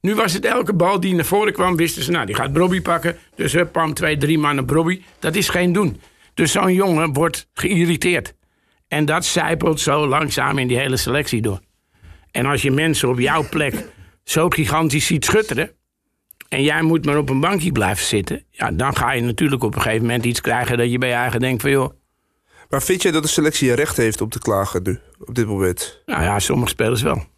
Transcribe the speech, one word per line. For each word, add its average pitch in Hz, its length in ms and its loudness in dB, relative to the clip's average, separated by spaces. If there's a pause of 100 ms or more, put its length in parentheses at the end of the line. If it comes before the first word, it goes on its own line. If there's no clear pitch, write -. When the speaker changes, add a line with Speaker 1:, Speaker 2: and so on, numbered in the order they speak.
Speaker 1:
Nu 196 140 -2
was 214 180 0
het 180 120 -4
elke 233 300 0
bal 185 260 2
die 185 140 0
naar 165 100 2
voren 202 280 2
kwam, 180 240 0
wisten 165 260 0
ze: 135 80 -4
"Nou, 156 160 0
die 101 80 -4
gaat 127 180 -2
Brobby 180 300 2
pakken." 170 340 -2 (200)
Dus - 160 -2
hup, 170 200 2
pam, 160 220 0
twee, 156 220 -2
drie 151 220 2
mannen 143 260 0
Brobby. 165 380 0 (160)
Dat 160 180 -2
is 208 120 0
geen 180 240 2
doen. 175 280 0 (340)
Dus 160 180 0
zo'n 185 220 2
jongen 165 380 2
wordt 160 400 0
geïrriteerd. 175 840 0 (540)
En 151 160 0
dat 156 200 0
zijpelt 160 560 0
zo 151 260 0
langzaam 143 520 0
in 127 100 -2
die 123 100 0
hele 131 180 -2
selectie 127 460 -2
door. 101 180 -4 (680)
En 120 160 -4
als 139 160 0
je 139 80 0
mensen 147 380 0
op 123 100 0
jouw 143 300 0
plek 151 360 -4 (400)
zo 160 240 2
gigantisch 151 580 0
ziet 160 180 0
schutteren 180 460 0 (800)
en 139 140 -2
jij 151 200 2
moet 160 220 2
maar 143 120 2
op 147 120 0
een 135 120 0
bankje 170 320 0
blijven 101 340 0
zitten, - 440 -2
ja, 113 200 -4
dan 127 260 -2
ga 120 160 0
je 127 100 -2
natuurlijk 123 400 0
op 110 120 -2
een - 80 -2
gegeven 113 240 0
moment 117 180 -2
iets 120 160 0
krijgen 120 380 -2
dat 120 120 2
je 123 80 -2
bij 127 100 0
je 123 60 0
eigen 120 260 -2
denkt 127 220 -2
van: 139 80 0
"Joh." 135 220 2 (760)
Speaker 2:
Maar 139 140 0
vind 185 200 0
jij 185 100 2
dat 156 100 2
de 156 60 -2
selectie 151 460 2
recht 135 220 0
heeft 113 240 0
om 110 80 -2
te - 100 -8
klagen 98 440 0
nu, 92 160 -4 (200)
op - 160 -14
dit 120 120 0
moment? 95 600 -2
Speaker 1:
Nou 240 160 -2
ja, 101 160 0
sommige 120 320 0
spelers 113 320 0
wel. - 220 -2 (140)